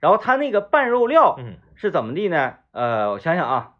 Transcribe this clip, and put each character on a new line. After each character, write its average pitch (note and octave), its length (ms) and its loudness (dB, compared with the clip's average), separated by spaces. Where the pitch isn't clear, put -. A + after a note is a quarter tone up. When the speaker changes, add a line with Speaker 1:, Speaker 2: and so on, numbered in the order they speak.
Speaker 1:
然 D3+ 100 2
后 G#3+ 80 4
他 B3 180 0
那 C#4+ 140 -2
个 G3+ 100 0
拌 C4+ 280 0
肉 A#3+ 180 2
料 C4+ 320 4
Speaker 2:
嗯。 A#2+ 180 -14
Speaker 1:
是 G#3 160 -4
怎 D3 140 0
么 A2+ 100 -8
地 G3 140 -2
呢？ C#3+ 260 -2
呃， A2+ 400 -2
我 G2+ 80 -4
想 E3 160 -2
想 E3 140 -2
啊 B2 320 -4